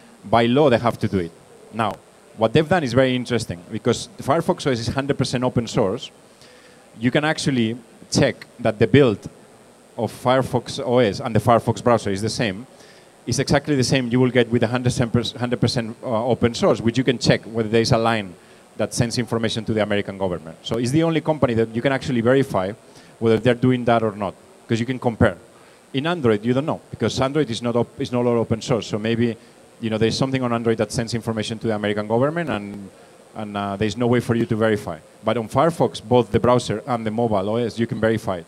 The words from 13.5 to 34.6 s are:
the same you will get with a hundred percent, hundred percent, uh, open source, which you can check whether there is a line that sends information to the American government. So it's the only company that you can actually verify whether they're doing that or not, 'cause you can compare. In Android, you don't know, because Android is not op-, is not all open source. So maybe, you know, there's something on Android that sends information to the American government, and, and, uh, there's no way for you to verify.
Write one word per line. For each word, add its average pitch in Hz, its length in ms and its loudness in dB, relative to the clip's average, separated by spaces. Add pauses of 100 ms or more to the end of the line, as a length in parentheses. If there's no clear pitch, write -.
the 127 80 2
same 127 240 0
you 120 100 2
will 127 120 4
get 117 180 4
with 117 160 2
a - 20 4
hundred 123 260 0 (200)
percent, 120 240 -2
hundred 123 240 -2
percent, 113 420 -2
uh, 117 240 -2
open 120 280 0
source, 180 260 2
which 117 180 0
you 131 60 2
can 127 140 0
check - 260 0
whether 110 240 -4
there 117 140 4
is 113 100 0
a 117 60 4
line 110 360 -2 (440)
that 107 160 -4
sends 117 240 -2
information 113 460 -2
to 113 100 -2
the 107 80 2
American 101 340 -2
government. 82 460 -6
So 117 160 -4
it's 123 140 -2
the 160 100 4
only 165 180 0
company 147 340 0
that 113 200 0
you 117 80 -4
can 143 80 0
actually 131 300 -2
verify 113 520 2 (460)
whether 113 180 4
they're 117 180 2
doing 123 320 0
that 117 180 4
or 107 80 -2
not, 95 220 -6 (340)
'cause 117 100 0
you 110 80 -2
can 127 140 -6
compare. 110 360 2 (560)
In 139 140 -2
Android, 123 380 0
you 120 100 2
don't 135 100 0
know, 120 240 -4
because 113 320 -2
Android 135 300 0
is 104 100 -6
not 117 140 -2
op-, 117 260 -2
is 123 120 -8
not 123 120 0
all 120 140 2
open 110 240 -2
source. 110 240 -2
So - 100 -6
maybe, 113 400 -2 (440)
you 113 100 -4
know, 110 80 0
there's 113 180 2
something 131 280 0
on 120 80 -2
Android 117 260 0
that 110 140 -2
sends 113 200 -4
information 110 460 -4
to - 80 -8
the 110 80 0
American 104 320 -2
government, 147 440 0
and, 101 380 -8 (460)
and, 104 220 -8
uh, 101 200 -4
there's 104 200 -2
no 123 100 0
way 123 140 2
for 117 160 0
you 117 100 0
to 117 80 -2
verify. 104 440 0 (260)